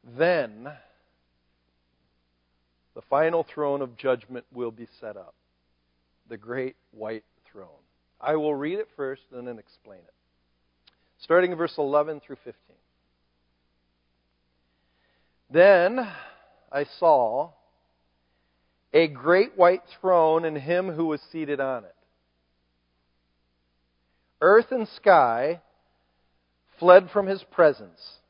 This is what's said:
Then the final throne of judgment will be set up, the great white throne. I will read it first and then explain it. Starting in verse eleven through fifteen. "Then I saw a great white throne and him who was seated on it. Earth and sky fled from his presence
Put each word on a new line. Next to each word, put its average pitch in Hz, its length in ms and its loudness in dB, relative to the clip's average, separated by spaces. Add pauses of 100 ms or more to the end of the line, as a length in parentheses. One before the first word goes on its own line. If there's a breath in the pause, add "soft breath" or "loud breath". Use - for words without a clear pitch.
Then 127 680 -6 (2250 soft breath)
the - 80 -20
final 160 520 -2
throne 143 260 -4
of 120 160 -10
judgment 127 560 -6
will 120 200 -10
be 113 160 -20 (120)
set 107 160 -16
up, 87 180 -20 (920)
the 113 100 -18
great 123 360 -10 (160)
white 110 340 -12 (280)
throne. 95 160 -20 (520)
I 143 140 -4
will 151 200 -2
read 156 260 -8
it 220 160 -10
first 135 260 -10 (100)
and 123 140 -16
then 117 120 -14
explain 101 420 -20
it. - 140 -20 (1040)
Starting 180 320 0
in 160 60 -10
verse 165 200 -6
eleven 147 400 -4
through - 180 -20
fifteen. - 400 -20 (2750)
"Then 185 520 4 (720 loud breath)
I 143 140 -4 (120)
saw 143 520 0 (1400)
a 165 140 4
great 170 500 -2
white 180 280 2 (160)
throne 165 440 2
and 151 140 -6
him 175 320 -4
who 160 140 -6
was 151 160 -6 (100)
seated 147 300 -8
on 127 240 -6
it. 87 100 -20 (2500)
Earth 214 320 4
and 226 240 -6
sky 147 640 2 (1200)
fled 180 320 8
from 202 160 -4
his 196 120 -6 (120)
presence 127 680 -2 (120)